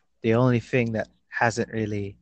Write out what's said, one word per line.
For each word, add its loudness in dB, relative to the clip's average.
The 4
only 4
thing -2
that -4
hasn't 0
really -6